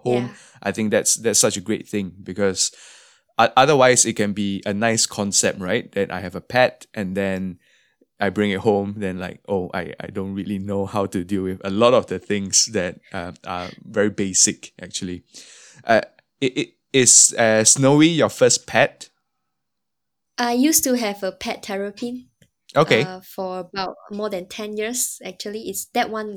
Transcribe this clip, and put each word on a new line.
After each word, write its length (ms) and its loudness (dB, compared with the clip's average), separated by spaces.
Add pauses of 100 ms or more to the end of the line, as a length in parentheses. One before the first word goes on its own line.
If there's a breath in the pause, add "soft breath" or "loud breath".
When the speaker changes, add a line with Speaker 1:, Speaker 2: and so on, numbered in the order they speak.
Speaker 1:
home, 220 0
Speaker 2:
Yeah. 80 -12 (300 loud breath)
Speaker 1:
I 80 -2
think 200 -2
that's, 240 2
that's 240 0
such 180 2
a 40 -8
great 260 -4
thing 240 -6 (120)
because 480 -2 (680 loud breath)
o-, 160 4
otherwise 500 6
it 120 0
can 160 -2
be 320 -2
a 80 -2
nice 320 0
concept, 540 -2
right? 340 -4
That 180 -4
I 80 -6
have 160 -10
a 60 -10
pet 520 0
and 220 -6
then 420 -4 (640)
I 100 0
bring 220 0
it 80 -2
home, 380 0
then, 200 -6
like, 320 -10
oh, 240 -4
I, 260 -6
I 140 -12
don't 220 -8
really 240 -6
know 260 -4
how 220 -2
to 160 -4
deal 180 -4
with 240 -6
a 60 -4
lot 240 4
of 100 2
the 140 -6
things 480 -2
that, 320 -4 (120)
uh, 200 -8 (160)
are 220 -8 (140)
very 280 0
basic, 680 -2
actually. 440 -10 (600 loud breath)
Uh, 180 4 (380)
i-, 160 -2
i-, 160 -4 (220)
is, 420 6
uh, 280 4
Snowy 460 6
your 200 2
first 380 2
pet? 420 0 (1300)
Speaker 2:
I 160 2
used 300 4
to 140 2
have 260 -4
a 80 -2
pet 320 -8
terrapin. 640 -8 (480)
Speaker 1:
Okay. 280 4
Speaker 2:
Uh, 160 -8
for 400 -8
about 360 -8 (160)
more 180 -6
than 180 -6
ten 300 -10
years, 480 -6
actually. 440 -12
It's, 240 -10
that 160 -2
one 280 -8